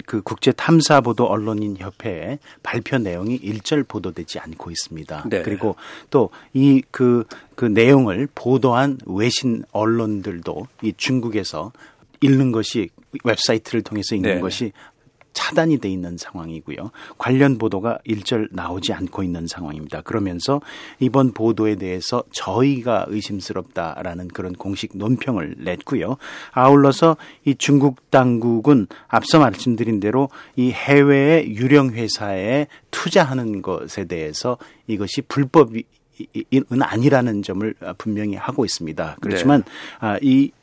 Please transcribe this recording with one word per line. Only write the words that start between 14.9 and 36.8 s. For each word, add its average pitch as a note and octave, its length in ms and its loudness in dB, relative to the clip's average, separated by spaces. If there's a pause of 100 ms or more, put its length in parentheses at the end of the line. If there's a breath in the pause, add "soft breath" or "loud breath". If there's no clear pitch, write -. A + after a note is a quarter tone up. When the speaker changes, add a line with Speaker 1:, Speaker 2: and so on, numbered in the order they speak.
Speaker 1:
차단이 D#3+ 460 0
돼 G#2 100 -6
있는 F2 280 -8
상황이고요. E2 720 -14 (260 loud breath)
관련 C3 400 4
보도가 G#2+ 480 -4
일절 G#2+ 460 -4
나오지 F2+ 420 -6
않고 F2+ 300 -8
있는 E2+ 240 -6
상황입니다. D#2 540 -12
그러면서 G2+ 600 -4 (380 loud breath)
이번 B2+ 340 2
보도에 G#2+ 420 0
대해서 F#2 560 -6
저희가 A#2 800 0
의심스럽다라는 F2+ 1200 -8
그런 F#2 240 -10
공식 G2 420 -8
논평을 G#2+ 640 -4
냈고요. F2+ 580 -6 (340 loud breath)
아울러서 C#3 640 6 (280 loud breath)
이 C#3 100 2
중국 C#3 560 0
당국은 A#2+ 760 4 (200 loud breath)
앞서 A2+ 320 4
말씀드린 A2+ 600 2
대로 A#2+ 300 0 (260 loud breath)
이 B2 160 2
해외의 C#3+ 840 4
유령 C3 360 6
회사에 A2 760 -2 (240 soft breath)
투자하는 B2+ 720 0
것에 F2+ 420 -6
대해서 E2 520 -6 (300 loud breath)
이것이 G#2 360 -4
불법이 C3 600 2 (360)
이, - 320 -10
이, C3 100 4 (100)
은 B2+ 100 0